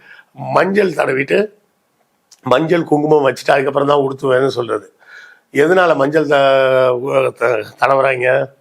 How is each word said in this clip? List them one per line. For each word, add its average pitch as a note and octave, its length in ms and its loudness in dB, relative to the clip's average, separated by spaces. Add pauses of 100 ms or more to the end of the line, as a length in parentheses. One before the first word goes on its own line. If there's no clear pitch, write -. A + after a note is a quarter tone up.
(340)
மஞ்சள் D#3+ 600 -2
தடவிட்டு C#3+ 560 -2 (920)
மஞ்சள் D#3 420 0
குங்குமம் D3+ 440 2
வச்சுட்டு B2+ 240 -2
அதுக்கப்புறம் C#3 360 0
தான் D3 100 2
உடுத்துவேன்னு C3+ 500 0
சொல்றது. A2+ 460 -6 (580)
எதனால E3 440 2
மஞ்சள் D3 320 0
த-, C3+ 1080 0
த-, A#2 280 -2 (140)
தடவுறாங்க? C3 680 0 (140)